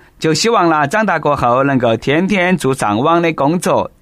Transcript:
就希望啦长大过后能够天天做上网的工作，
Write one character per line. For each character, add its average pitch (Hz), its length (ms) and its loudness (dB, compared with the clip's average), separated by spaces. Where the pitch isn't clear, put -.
就 156 140 0
希 156 160 0
望 202 180 2
啦 151 180 2
长 214 200 -2
大 180 120 0
过 151 160 -2
后 123 300 2
能 139 140 0
够 117 180 2
天 151 320 0
天 180 300 0
做 131 160 -2
上 107 260 -2
网 165 220 2
的 165 100 0
工 151 260 -2
作， 143 320 -2